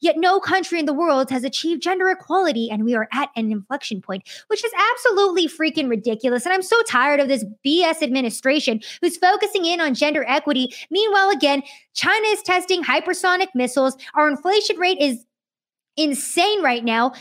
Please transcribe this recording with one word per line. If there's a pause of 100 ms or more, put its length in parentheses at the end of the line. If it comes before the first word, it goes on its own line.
"Yet
no
country
in
the
world
has
achieved
gender
equality,
and
we
are
at
an
inflection
point," (220)
which
is (200)
absolutely
freaking
ridiculous.
And
I'm
so
tired
of
this (180)
B
S
administration (220)
who's
focusing
in
on
gender
equity. (160)
Meanwhile,
again, (300)
China
is
testing
hypersonic
missiles. (160)
Our
inflation
rate
is (720)
insane
right
now.